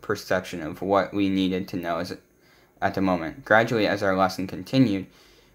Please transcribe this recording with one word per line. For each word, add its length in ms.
perception 640
of 200
what 300
we 160
needed 400
to 80
know 220
as, 180
at 140
the 60
moment. 440
Gradually, 440
as 160
our 120
lesson 300
continued, 600